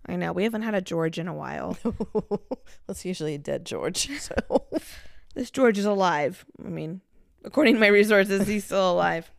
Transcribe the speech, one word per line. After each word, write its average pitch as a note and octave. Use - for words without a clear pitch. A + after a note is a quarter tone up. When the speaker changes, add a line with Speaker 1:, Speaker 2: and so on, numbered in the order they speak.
Speaker 1:
I F#3
know. F3+
We F3+
haven't A3
had A3
a F#3
George E3
in E3+
a D#3+
while. C#3
Speaker 2:
<laughs> -
That's G3
usually D#3+
a D3
dead C#3+
George. -
<laughs> D4
So -
Speaker 1:
this B3
George A#3
is G3+
alive. F3+
I -
mean, E3
according C4+
to A3
my G#3+
resources, G3+
he's G#3
still F#3+
alive. E3+